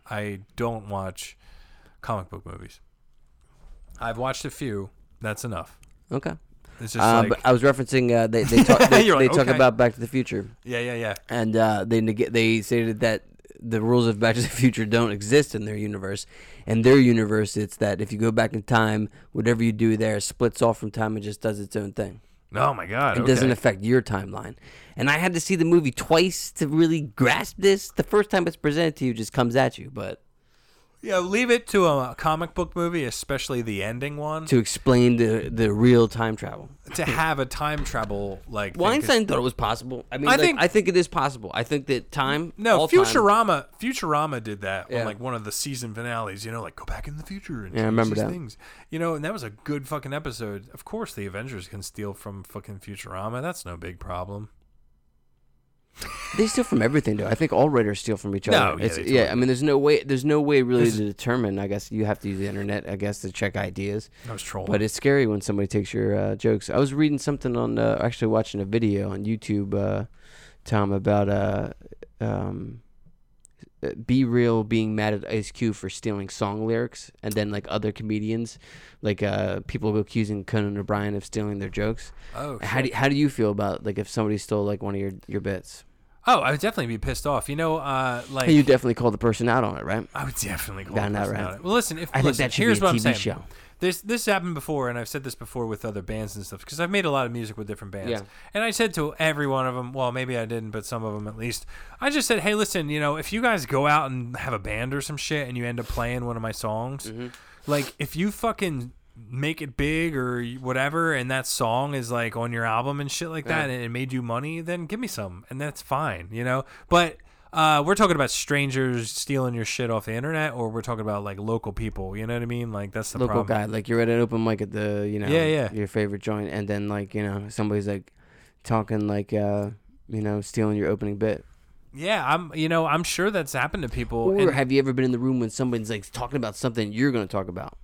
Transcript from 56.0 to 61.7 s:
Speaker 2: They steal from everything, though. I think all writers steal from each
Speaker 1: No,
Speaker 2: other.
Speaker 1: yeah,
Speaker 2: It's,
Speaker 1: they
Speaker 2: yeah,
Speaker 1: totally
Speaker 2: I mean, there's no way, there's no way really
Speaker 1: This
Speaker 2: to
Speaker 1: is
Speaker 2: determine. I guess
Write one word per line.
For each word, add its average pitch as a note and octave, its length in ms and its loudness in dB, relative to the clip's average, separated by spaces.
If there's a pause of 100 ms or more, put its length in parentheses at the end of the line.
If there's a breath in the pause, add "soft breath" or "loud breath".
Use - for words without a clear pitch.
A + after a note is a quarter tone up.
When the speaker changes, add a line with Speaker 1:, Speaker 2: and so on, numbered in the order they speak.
Speaker 2:
They G#3+ 100 4
steal A#3 180 0
from - 180 0
everything, A#2+ 340 2
though. G#2 100 -2
I A2 80 0
think D#3 200 0
all C3 160 6
writers G#2+ 300 2
steal G#2+ 180 -2
from G2+ 180 -4
each F#2+ 120 -6
Speaker 1:
No, C3+ 100 6 (160)
Speaker 2:
other. D#2+ 60 -8
Speaker 1:
yeah, - 60 -2
Speaker 2:
It's, F2 100 0
Speaker 1:
they E2 80 -6
Speaker 2:
yeah, D2+ 40 -6
Speaker 1:
totally A#2 220 6
Speaker 2:
I E2 60 0
mean, B2 100 4
there's B2+ 160 2
no C#3+ 160 6
way, C#3+ 240 4
there's C3+ 240 0
no D3+ 160 4
way C#3+ 180 6
really B2 240 4
Speaker 1:
This G#2+ 140 2
Speaker 2:
to G#2 80 0
Speaker 1:
is G#2 80 -4
Speaker 2:
determine. A#2 440 0
I G2 100 -2
guess G2+ 220 -4